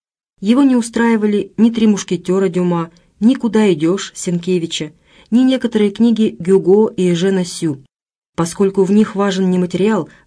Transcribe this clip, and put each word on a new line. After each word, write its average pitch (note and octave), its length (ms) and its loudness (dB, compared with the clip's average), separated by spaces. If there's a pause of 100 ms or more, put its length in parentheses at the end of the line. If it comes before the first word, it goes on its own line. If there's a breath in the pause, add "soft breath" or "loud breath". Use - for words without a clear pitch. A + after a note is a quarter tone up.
(400)
Его B3 240 2
не B3+ 100 4
устраивали A3+ 800 -2
ни A3+ 140 4
«Три A3+ 160 0
мушкетера» F#3+ 640 -2
Дюма, E3+ 420 -2 (300 soft breath)
ни B3 160 4
«Куда G#3+ 360 0
идешь» E3 440 -2
Сенкевича, E3+ 760 -4 (380 soft breath)
ни B3 120 2
некоторые A#3 500 0
книги A3 440 2
Гюго F#3+ 520 2
и F3+ 240 0
Эжена F#3 320 0
Сю, D3+ 400 -8 (500)
поскольку F#3+ 480 0
в F3+ 80 0
них G#3+ 240 2
важен F#3+ 360 0
не F3+ 80 0
материал, F3+ 500 -2 (180 loud breath)